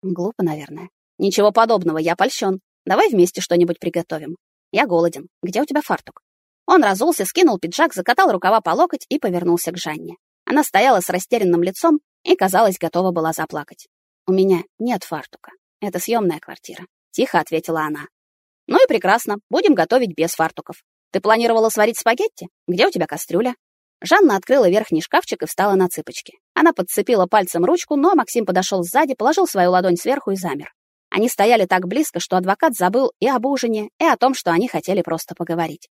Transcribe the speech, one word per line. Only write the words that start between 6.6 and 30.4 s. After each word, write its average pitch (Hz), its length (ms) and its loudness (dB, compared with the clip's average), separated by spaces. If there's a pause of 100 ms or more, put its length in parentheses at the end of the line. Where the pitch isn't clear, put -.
Он 349 160 6
разулся, 233 420 0
скинул 285 340 2
пиджак, 302 360 -2
закатал 330 380 2
рукава 202 280 2
по 165 100 -4
локоть 302 380 0
и 294 100 -2
повернулся 175 540 0
к 180 60 -10
Жанне. 165 380 -10 (280)
Она 294 180 0
стояла 220 380 4
с - 80 -8
растерянным 180 540 0
лицом 302 380 0 (240)
и, - 120 2
казалось, 196 420 2
готова 180 320 -2
была 165 220 -2
заплакать. - 560 -10 (380)
"У 185 60 0
меня 185 300 4 (160)
нет 226 260 -4
фартука. - 480 -14 (280)
Это 185 180 -6
съемная 190 400 0
квартира", — - 480 -18 (240)
тихо 220 300 0
ответила 160 420 -4
она. 151 240 -6 (600)
"Ну 320 160 4
и 508 60 4
прекрасно. 208 500 0 (120)
Будем 311 240 2
готовить 196 420 0
без 160 180 -2
фартуков. - 480 -6 (320)
Ты 190 60 0
планировала 226 480 2
сварить 214 280 0
спагетти? 247 520 -2 (180)
Где 185 220 2
у - 20 2
тебя 175 160 -2
кастрюля?" 202 480 -4 (480)
Жанна 339 320 4
открыла 220 340 2
верхний 180 320 0
шкафчик - 440 -4
и - 20 -8
встала 196 300 0
на 185 120 2
цыпочки. - 520 -12 (140)
Она 330 180 4
подцепила 208 540 0
пальцем 185 380 0
ручку, 311 300 0
но 320 220 2
Максим 233 280 -2
подошел 185 380 -2
сзади, 269 320 0
положил 320 320 0
свою 180 240 2
ладонь 180 260 2
сверху 240 360 -4
и 196 40 -4
замер. 151 360 -10 (380)